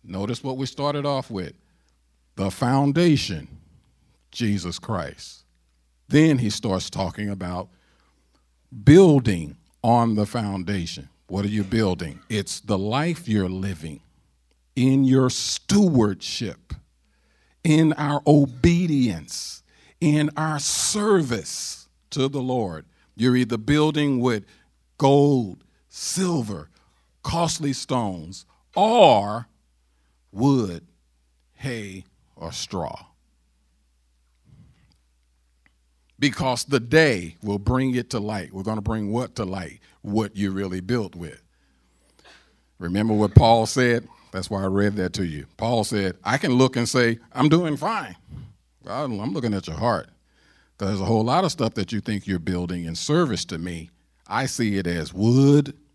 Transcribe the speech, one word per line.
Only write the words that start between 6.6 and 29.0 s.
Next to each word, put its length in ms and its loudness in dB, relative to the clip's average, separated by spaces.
talking 400 -6
about 420 -8
building 720 6
on 320 2
the 120 0
foundation. 840 -6
What 180 -6
are 40 -2
you 160 -2
building? 640 -2
It's 320 -6
the 180 -2
life 480 -4
you're 220 0
living 540 -8
in 260 4
your 260 4
stewardship, 1400 0
in 300 4
our 340 -2
obedience, 1400 2
in 360 2
our 240 -4
service 1300 -2
to 180 -2
the 140 -6
Lord. 440 -4
You're 180 2
either 240 0
building 640 0
with 240 0
gold, 640 4
silver, 800 -6
costly 520 -2
stones, 720 -6
or 720 6